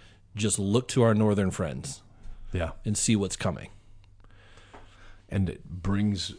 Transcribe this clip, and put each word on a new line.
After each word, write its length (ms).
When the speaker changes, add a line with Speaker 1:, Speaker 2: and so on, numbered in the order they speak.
Speaker 1:
Just 240
look 300
to 140
our 100
northern 380
friends 500
Speaker 2:
Yeah. 180
Speaker 1:
and 120
see 180
what's 200
coming. 340
Speaker 2:
And 200
it 160
brings, 720